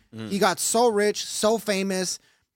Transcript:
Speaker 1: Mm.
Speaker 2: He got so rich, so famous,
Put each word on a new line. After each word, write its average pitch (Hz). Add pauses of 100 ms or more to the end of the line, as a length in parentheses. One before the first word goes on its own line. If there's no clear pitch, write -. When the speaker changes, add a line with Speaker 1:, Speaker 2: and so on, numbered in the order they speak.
(160)
Speaker 1:
Mm. 110
Speaker 2:
He 196
got 180
so 240
rich, 208
so 220
famous, 190 (380)